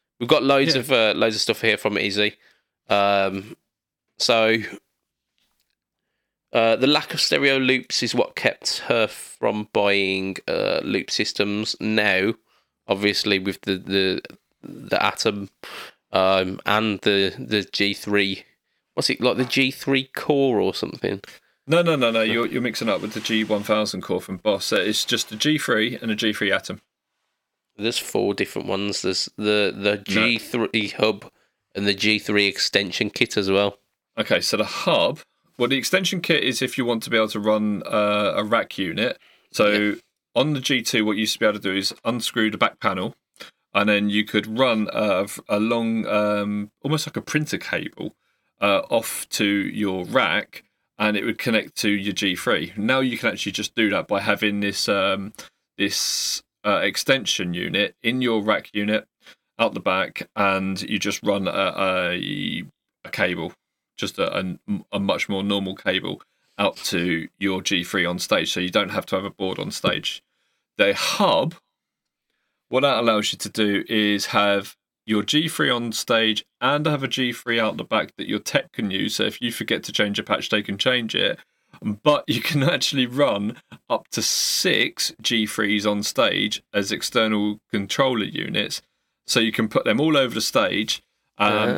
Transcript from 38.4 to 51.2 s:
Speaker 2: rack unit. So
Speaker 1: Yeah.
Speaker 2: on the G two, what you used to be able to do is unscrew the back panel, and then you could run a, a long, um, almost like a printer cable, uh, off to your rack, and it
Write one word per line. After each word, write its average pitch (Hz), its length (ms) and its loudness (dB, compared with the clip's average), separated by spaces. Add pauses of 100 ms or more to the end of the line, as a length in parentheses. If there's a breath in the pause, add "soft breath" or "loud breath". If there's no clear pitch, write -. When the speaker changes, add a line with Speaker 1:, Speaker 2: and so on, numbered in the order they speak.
Speaker 2:
rack 107 340 -2
unit. 95 400 -2 (320 soft breath)
So 107 180 4
Speaker 1:
Yeah. 104 260 2 (400)
Speaker 2:
on 147 200 2
the 135 60 -2
G 131 220 0
two, 110 220 2
what 107 120 0
you 107 60 0
used - 120 0
to - 60 -10
be 117 60 0
able 104 120 2
to - 120 -14
do 95 60 0
is 98 160 -2 (120)
unscrew 117 460 0
the 104 60 -6
back - 240 0
panel, 98 340 -2 (600 loud breath)
and 101 160 4
then 104 180 4
you 104 160 2
could 107 340 -2
run 110 340 2
a, 101 340 2 (220)
a 104 120 2
long, 113 460 0
um, 104 640 0 (120)
almost 147 260 -2
like - 100 -8
a - 20 -8
printer - 380 -4
cable, - 560 -8 (440)
uh, 101 300 4
off - 420 -2
to - 140 0
your 98 640 0
rack, 101 560 0 (360)
and 107 160 2
it 101 100 -2